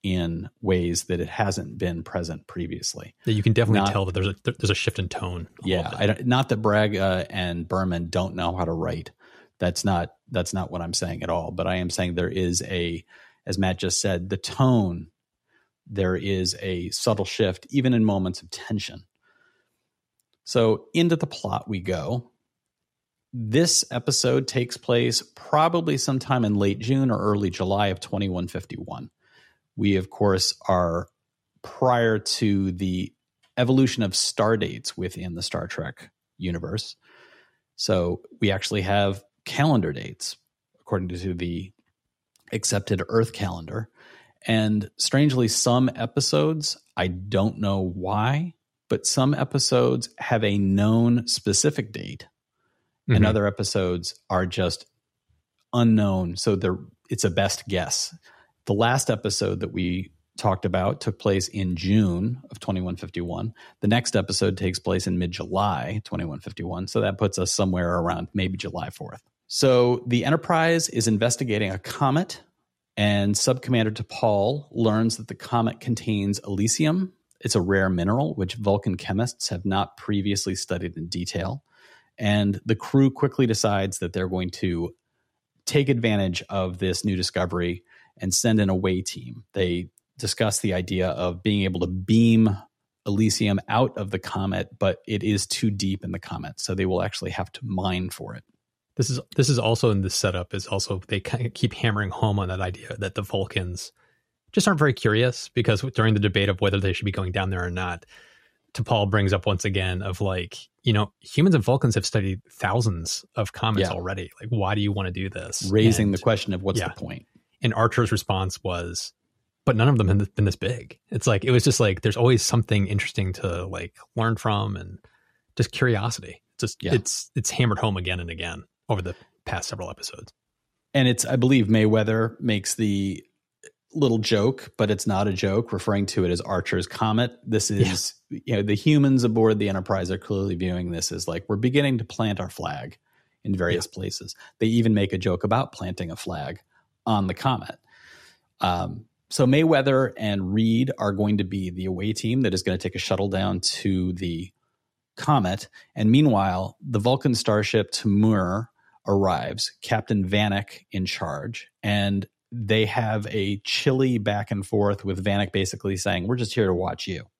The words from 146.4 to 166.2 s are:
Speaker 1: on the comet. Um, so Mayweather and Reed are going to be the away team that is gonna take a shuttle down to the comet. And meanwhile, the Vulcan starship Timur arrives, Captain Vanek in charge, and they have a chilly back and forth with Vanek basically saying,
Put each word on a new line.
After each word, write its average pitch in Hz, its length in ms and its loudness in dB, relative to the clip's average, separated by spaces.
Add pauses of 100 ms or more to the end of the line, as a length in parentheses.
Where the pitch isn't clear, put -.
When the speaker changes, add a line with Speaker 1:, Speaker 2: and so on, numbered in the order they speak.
Speaker 1:
on 104 220 2
the 90 80 -2
comet. - 460 -4 (800)
Um, 90 460 -2 (220)
so - 160 2
Mayweather 135 720 4
and 101 380 -2
Reed 113 420 4
are 104 160 0
going 104 260 2
to 101 60 0
be 92 260 -4
the 92 160 -6
away 95 260 -4
team 117 300 0
that 98 120 2
is 90 80 -2
gonna 92 160 0
take - 160 -6
a 95 60 -6
shuttle 98 280 0
down 95 320 -2
to 92 520 0
the 90 400 -6 (640)
comet. 98 520 2 (280)
And 110 160 4
meanwhile, 98 680 4
the 120 200 -2
Vulcan 127 340 2
starship 107 560 2
Timur 104 800 2 (340)
arrives, 98 680 0 (100)
Captain 104 460 0
Vanek 101 640 -2
in 92 140 -2
charge, 80 640 -8 (140)
and 101 460 0 (240)
they 110 340 2
have 110 420 -2
a 101 300 -2
chilly 131 600 2
back 104 320 -2
and 98 160 -4
forth 101 380 0
with 95 200 -4
Vanek 101 280 0
basically 98 440 -2
saying, 92 300 -2